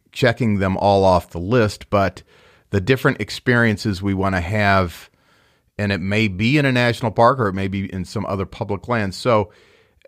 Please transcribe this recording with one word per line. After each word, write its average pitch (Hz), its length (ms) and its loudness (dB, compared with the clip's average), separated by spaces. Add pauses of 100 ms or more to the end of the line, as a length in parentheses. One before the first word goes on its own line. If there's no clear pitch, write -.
(120)
checking 110 460 0
them 95 180 0
all 98 280 2
off 92 260 2
the - 100 -10
list, 104 500 0
but 98 320 -2 (480)
the 101 100 0
different 131 400 0
experiences 110 840 0
we 98 120 0
wanna 95 260 -2
have, 98 680 0 (680)
and 101 140 -2
it 92 80 -4
may 104 280 0
be 110 300 0
in 143 60 2
a 135 80 0
national 120 380 0
park 120 280 4
or 113 100 0
it 92 60 -4
may 95 140 -4
be 95 240 -4
in 92 120 -6
some 98 220 -8
other 95 200 -4
public 101 420 -8
land. 107 260 -2
So 110 380 0 (560)